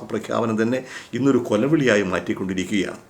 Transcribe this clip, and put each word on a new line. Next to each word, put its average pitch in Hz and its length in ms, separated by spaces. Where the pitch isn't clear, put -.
പ്രഖ്യാപനം 110 520
തന്നെ 127 200
ഇന്നൊരു 127 240
കൊലവിളിയായി 120 640
മാറ്റിക്കൊണ്ടിരിക്കുകയാണ്. 92 960